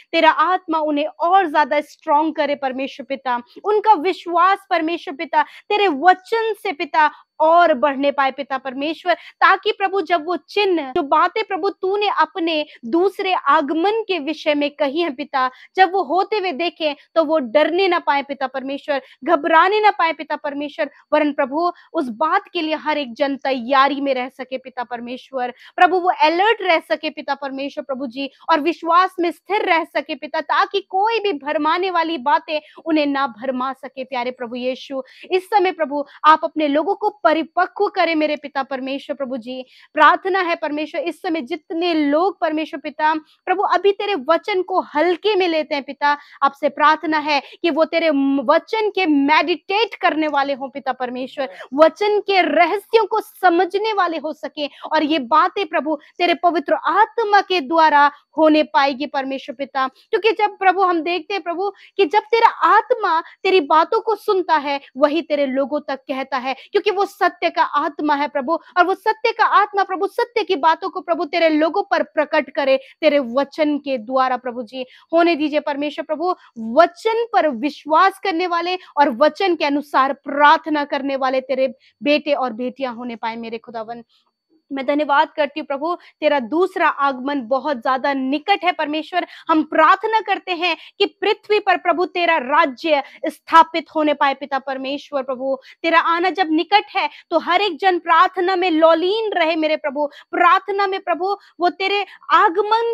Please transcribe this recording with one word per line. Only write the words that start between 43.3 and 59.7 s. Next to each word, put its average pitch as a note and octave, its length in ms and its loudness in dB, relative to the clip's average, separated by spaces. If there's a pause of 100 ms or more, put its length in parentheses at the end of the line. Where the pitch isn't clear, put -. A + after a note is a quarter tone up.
प्रभु F#4 200 -2
अभी F4+ 280 2
तेरे G4+ 220 -4 (100)
वचन E4+ 360 0
को F4+ 260 -2
हल्के F4 480 0
में F#4 120 2
लेते D#4 280 -2
हैं C#4 80 -4
पिता, C#4+ 340 -2 (260)
आपसे C#4 260 0
प्रार्थना D#4 500 2
है C#4+ 220 0 (200)
कि E4+ 80 2
वो D#4 160 2
तेरे E4 240 0 (360)
वचन E4 440 0
के F#4+ 160 -2
मेडिटेट D#4 880 2
करने D#4 320 0
वाले C#4+ 260 -2
हों C4 160 -10
पिता C4 240 -8
परमेश्वर, B3+ 560 -8 (260)
वचन F4+ 460 4
के G4 220 2
रहस्यों F4 640 2
को G#4 160 -2
समझने F#4+ 720 0
वाले F4 240 0
हो D4 160 -6
सके, D4 340 -8
और - 360 -2
ये D#4 180 0
बातें E4 460 2
प्रभु D#4 300 -2 (200)
तेरे F4 180 2
पवित्र E4 420 0 (100)
आत्मा G#4 540 2
के F#4 220 0
द्वारा D4 480 4 (260)
होने D#4 280 6
पाएगी C#4 420 0
परमेश्वर C4+ 480 -6
पिता। C4 320 -4